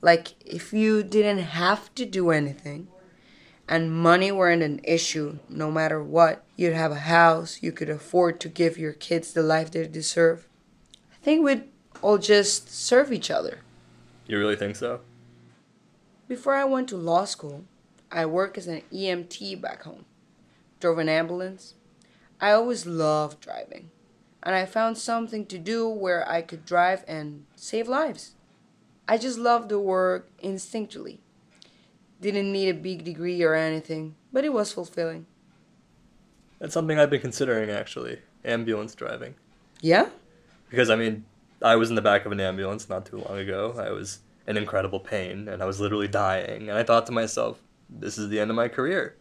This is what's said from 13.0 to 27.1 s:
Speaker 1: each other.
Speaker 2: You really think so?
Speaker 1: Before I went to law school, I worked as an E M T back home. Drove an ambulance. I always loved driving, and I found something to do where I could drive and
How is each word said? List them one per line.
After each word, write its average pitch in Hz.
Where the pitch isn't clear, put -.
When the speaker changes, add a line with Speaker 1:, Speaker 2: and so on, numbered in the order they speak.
Speaker 1:
each -
other. -
Speaker 2:
You 107
really 104
think 104
so? 120
Speaker 1:
Before 262
I 277
went 262
to 190
law 170
school, 151
I 165
worked 185
as 185
an 165
E 190
M 175
T 190
back -
home. -
Drove 165
an 160
ambulance. 180
I 202
always 220
loved 151
driving, -
and 185
I 185
found 220
something 226
to 190
do 226
where 190
I 170
could 165
drive 180
and 147